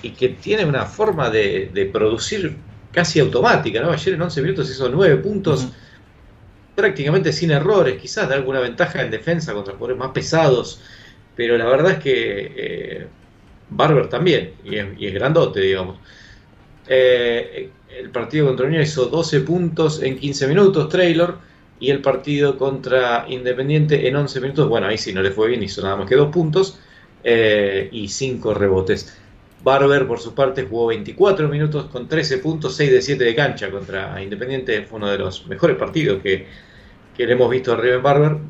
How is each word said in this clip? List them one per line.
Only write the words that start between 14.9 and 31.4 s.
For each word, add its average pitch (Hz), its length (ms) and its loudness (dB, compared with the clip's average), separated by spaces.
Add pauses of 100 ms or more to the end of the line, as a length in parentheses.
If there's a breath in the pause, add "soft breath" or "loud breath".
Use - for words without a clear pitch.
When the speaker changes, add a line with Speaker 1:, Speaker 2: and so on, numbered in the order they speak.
Speaker 1:
y 101 80 -6
es 95 80 -6
grandote, 127 460 2
digamos. 95 380 0 (880 loud breath)
Eh, 123 840 2 (280)
el 123 120 -14
partido 143 360 0
contra 127 200 0
Unión 156 160 2
hizo 131 240 0
doce 151 340 0
puntos 160 640 0
en 131 160 -2
quince 139 280 -4
minutos, 160 420 4
Traylor, 175 500 2 (400 loud breath)
y 127 120 -2
el 135 100 0
partido 139 560 0
contra 127 720 0
Independiente 131 800 0
en 135 80 0
once 139 240 -2
minutos, 139 280 0
bueno, 110 180 0
ahí 107 100 -2
sí 101 160 -6
no 92 80 -2
le 98 100 2
fue 107 180 0
bien, 117 140 -2
hizo 95 200 -8
nada 98 140 -2
más 95 120 -6
que 127 80 4
dos 147 160 4
puntos, 175 460 0 (440 loud breath)
eh, 104 680 2
y 107 160 -10
cinco 117 460 -4
rebotes. 98 640 0 (460 loud breath)
Barber, 139 420 4
por 117 140 -4
su 113 120 -14
parte, 135 300 0
jugó 113 240 -2
veinticuatro 147 600 2